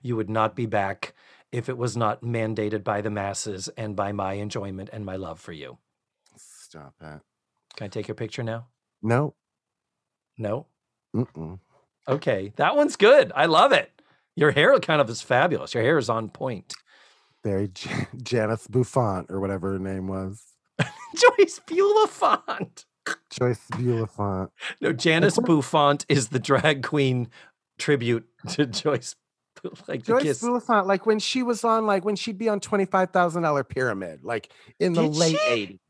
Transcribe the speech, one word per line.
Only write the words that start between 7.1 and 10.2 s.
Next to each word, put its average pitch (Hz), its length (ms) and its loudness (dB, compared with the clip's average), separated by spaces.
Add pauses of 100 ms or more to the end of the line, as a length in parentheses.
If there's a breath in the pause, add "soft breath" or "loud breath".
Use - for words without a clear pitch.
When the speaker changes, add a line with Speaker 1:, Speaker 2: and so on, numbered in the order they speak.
Speaker 1:
Can 107 80 -10
I - 20 -12
take 104 200 -10
your 107 80 -10
picture 117 280 -8
now? 117 240 -8 (340)
Speaker 2:
No. 120 340 0 (1000)